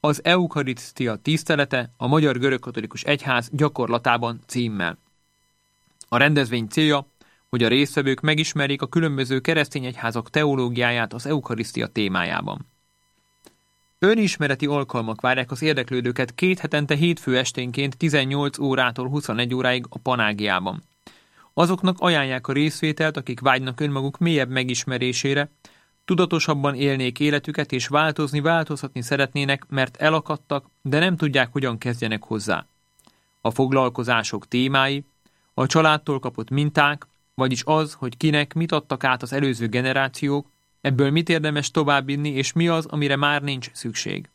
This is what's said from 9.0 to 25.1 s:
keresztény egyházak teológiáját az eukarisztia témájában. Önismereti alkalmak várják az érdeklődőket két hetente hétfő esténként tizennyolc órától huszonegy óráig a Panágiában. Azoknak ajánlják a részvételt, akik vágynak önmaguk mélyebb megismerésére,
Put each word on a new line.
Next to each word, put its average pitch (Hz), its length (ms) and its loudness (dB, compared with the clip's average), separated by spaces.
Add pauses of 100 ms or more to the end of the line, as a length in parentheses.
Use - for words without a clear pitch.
keresztény 147 440 0
egyházak 120 460 -6
teológiáját 120 840 0
az 120 140 -10
eukarisztia 120 600 -4
témájában. 92 840 -4 (1300)
Önismereti 175 680 2
alkalmak 131 540 -2
várják 127 300 0
az 127 120 -8
érdeklődőket 127 720 0
két 185 240 0
hetente 147 360 0
hétfő 151 440 2
esténként 131 580 -4
tizennyolc 143 640 0
órától 127 500 0
huszonegy 123 460 -2
óráig 127 340 0
a - 100 -14
Panágiában. 104 840 0 (720)
Azoknak 180 460 2
ajánlják 139 480 0
a 135 40 -2
részvételt, 151 640 0
akik 123 240 -8
vágynak 131 400 2
önmaguk 139 380 -2
mélyebb 151 320 2
megismerésére, 127 960 -2 (560)